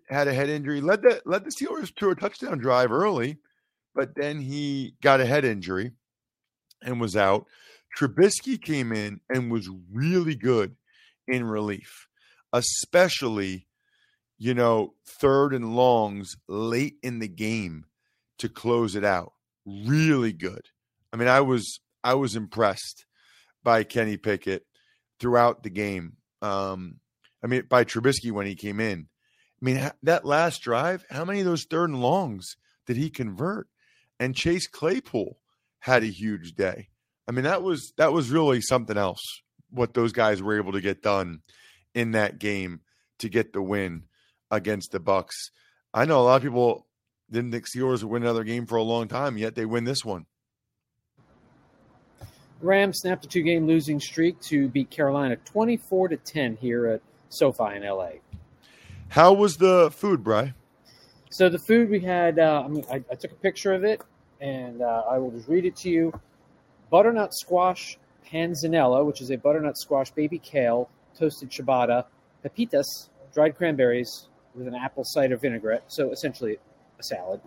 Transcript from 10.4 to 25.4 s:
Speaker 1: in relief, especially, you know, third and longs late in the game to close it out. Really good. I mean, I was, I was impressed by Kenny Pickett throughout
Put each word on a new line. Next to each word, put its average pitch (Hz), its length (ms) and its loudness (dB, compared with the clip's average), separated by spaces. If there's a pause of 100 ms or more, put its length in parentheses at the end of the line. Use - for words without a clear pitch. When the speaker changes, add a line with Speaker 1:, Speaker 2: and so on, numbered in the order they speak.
Speaker 1:
in 127 160 -2
relief, 107 640 -6 (420)
especially, 110 1160 0 (720)
you 120 160 -2
know, 117 420 2 (100)
third 139 480 2
and 117 240 -4
longs 107 580 2 (140)
late 113 520 -4
in 123 180 -8
the 110 100 -8
game 92 560 -6 (520)
to 113 120 -8
close 117 480 -2
it 101 80 -2
out. 90 260 0 (340)
Really 120 680 2
good. - 340 -10 (460)
I - 20 -12
mean, 120 140 2
I 131 100 8
was, 131 400 0 (240)
I 123 120 2
was 131 200 -2
impressed 107 680 -4 (580)
by 113 220 4
Kenny 110 320 -2
Pickett 95 480 -2 (560)
throughout 120 420 4